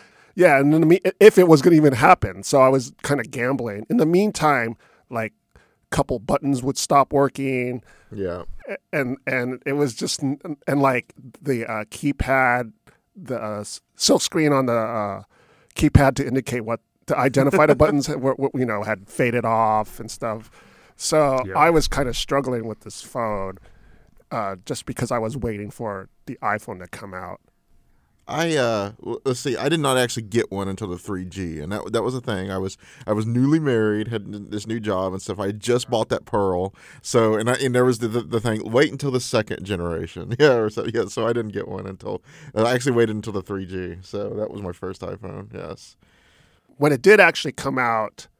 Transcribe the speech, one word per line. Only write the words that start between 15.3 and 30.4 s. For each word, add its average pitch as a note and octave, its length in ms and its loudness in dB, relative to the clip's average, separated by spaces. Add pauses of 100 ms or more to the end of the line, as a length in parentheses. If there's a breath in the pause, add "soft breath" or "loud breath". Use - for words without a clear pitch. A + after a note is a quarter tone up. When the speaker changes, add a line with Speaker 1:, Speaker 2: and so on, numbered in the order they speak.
Speaker 1:
keypad C#3 400 4
to C#3 100 -4
indicate B2 340 -4
what, A2+ 200 -6 (260)
to C3 120 -2
identify C3+ 460 4
the D3 100 6
buttons D3 340 2
Speaker 2:
<laughs> D3+ 80 -6
Speaker 1:
were, C3 180 -2
were, C3+ 200 -2
you B2+ 120 -2
know, G#2+ 160 -4
had G2 260 -6
faded A#2+ 380 0
off A2 520 2
and A2+ 120 -14
stuff. A2+ 400 -8 (460 soft breath)
So C#3 500 2
Speaker 3:
Yeah. F#2+ 100 -6
Speaker 1:
I D#3+ 140 6
was D#3 180 4
kinda C3 240 -2
struggling B2+ 540 -4
with G#2+ 140 -10
this - 200 -18
phone, G2+ 560 -6 (760 soft breath)
uh, G2+ 260 -6 (100)
just - 180 -8
because B2 260 -6
I B2 80 -2
was A2+ 160 -4
waiting G#2+ 360 -8
for G2+ 400 -10 (160)
the B2+ 160 -12
iPhone G#2 380 -4
to F2+ 60 -16
come G2 280 -16
out. F2+ 260 -14 (840)
Speaker 2:
I, D#3+ 300 -2
uh, A2 360 0 (140)
l-, A2+ 180 -8
let's B2+ 160 -2
see, B2 160 -2
I C#3 140 -2
did E3 100 0
not C3+ 160 2
actually A#2 280 -2
get A2 280 0